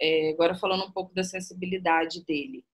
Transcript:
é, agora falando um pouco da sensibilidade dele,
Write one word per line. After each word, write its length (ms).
é, 320
agora 220
falando 280
um 80
pouco 220
da 100
sensibilidade 1040
dele, 380